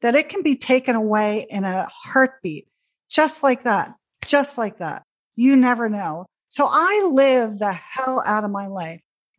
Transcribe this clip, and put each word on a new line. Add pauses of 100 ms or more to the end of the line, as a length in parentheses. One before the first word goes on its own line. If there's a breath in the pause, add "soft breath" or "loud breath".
that
it
can
be
taken
away
in
a
heartbeat, (420)
just
like
that, (320)
just
like
that. (320)
You
never
know. (220)
So
I
live
the
hell
out
of
my
life, (380)